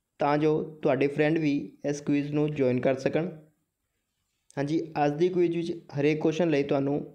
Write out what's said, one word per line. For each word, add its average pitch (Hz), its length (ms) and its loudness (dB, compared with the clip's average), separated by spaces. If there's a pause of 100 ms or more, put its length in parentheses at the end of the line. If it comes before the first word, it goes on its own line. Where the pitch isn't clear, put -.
(200)
ਤਾਂ 147 180 2
ਜੋ 156 240 2 (200)
ਤੁਹਾਡੇ 139 240 2
ਫਰੈਂਡ 151 320 2
ਵੀ 151 120 0 (340)
ਇਸ 143 160 -4
ਕੁਇਜ਼ 143 320 0
ਨੂੰ 147 180 2
ਜੁਆਇਨ 127 300 0
ਕਰ 135 180 2
ਸਕਣ। 160 300 -2 (1300)
ਹਾਂਜੀ, 147 220 -2 (240)
ਅੱਜ 147 140 0
ਦੀ 180 100 4
ਕੁਇਜ਼ 175 280 0
ਵਿੱਚ 170 160 -4 (260)
ਹਰੇਕ 151 220 2
ਕੁਐਸਚਨ 165 300 2
ਲਈ 143 120 2
ਤੁਹਾਨੂੰ 143 380 0 (140)